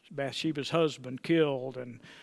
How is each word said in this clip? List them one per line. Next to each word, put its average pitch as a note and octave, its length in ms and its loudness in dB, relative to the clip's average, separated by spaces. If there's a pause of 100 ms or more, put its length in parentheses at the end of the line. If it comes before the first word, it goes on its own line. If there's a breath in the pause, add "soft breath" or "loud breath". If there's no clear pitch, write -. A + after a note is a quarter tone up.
(100)
Bathsheba's C#3 600 -4
husband, C3+ 520 0
killed, C#3 560 2
and, B2 220 -12 (220 loud breath)